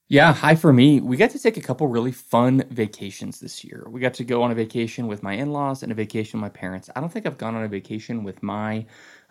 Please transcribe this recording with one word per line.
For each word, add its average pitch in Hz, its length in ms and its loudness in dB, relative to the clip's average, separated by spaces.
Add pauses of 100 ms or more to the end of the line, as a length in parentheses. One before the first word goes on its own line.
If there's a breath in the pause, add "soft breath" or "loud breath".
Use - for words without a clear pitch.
Yeah, 143 260 6
high 156 220 4
for 160 160 6
me. 131 280 8
We 127 160 -2
got 196 140 4
to 285 80 -10
take 220 180 2
a 165 60 -10
couple 135 240 -4
really 123 260 0
fun 127 580 2
vacations 104 720 -6
this - 240 -16
year. - 240 -16
We 120 120 -10
got 127 140 0
to 123 100 -8
go 120 180 0
on 120 80 2
a 117 40 -2
vacation 113 520 -4
with 107 160 -8
my 98 120 -6
in-laws 139 480 -4
and 117 100 -8
a - 20 -6
vacation 107 460 -6
with 104 120 -8
my - 80 -20
parents. 92 340 -10
I 127 60 -6
don't 165 100 -6
think 220 140 -10
I've 139 140 -6
gone 113 160 -6
on 113 80 -6
a 110 60 -6
vacation 110 560 -8
with 95 180 -12
my, 107 420 -4 (460 soft breath)